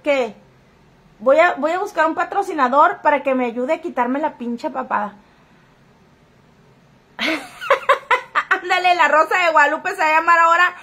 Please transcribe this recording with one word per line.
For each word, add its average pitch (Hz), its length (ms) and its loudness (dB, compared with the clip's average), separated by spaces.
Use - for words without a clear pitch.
que 262 300 -2
voy 269 220 2
a, 349 160 2
voy 302 160 -2
a 370 80 -2
buscar 359 260 -2
un 320 80 -2
patrocinador 349 880 0
para 294 220 0
que 269 100 0
me 254 100 -2
ayude 247 300 -4
a 339 80 -8
quitarme 254 380 -4
la 294 180 -4
pinche 240 320 -8
papada. 214 460 -6
<laughs> - 360 -6
Ándale, 359 300 2
la 330 140 2
Rosa 320 360 2
de 330 80 2
Guadalupe 302 380 2
se 370 80 -8
va 320 80 0
a 311 140 2
llamar 339 180 4
ahora 339 440 4